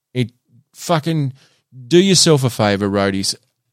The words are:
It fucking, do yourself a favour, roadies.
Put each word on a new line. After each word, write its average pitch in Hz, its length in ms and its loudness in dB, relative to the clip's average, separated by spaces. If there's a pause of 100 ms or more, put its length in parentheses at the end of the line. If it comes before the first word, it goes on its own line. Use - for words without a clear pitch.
(140)
It 123 180 -4 (420)
fucking, 156 600 -4 (520)
do 160 120 4
yourself 175 440 4
a 131 80 0
favour, 104 380 0
roadies. 98 460 -2 (380)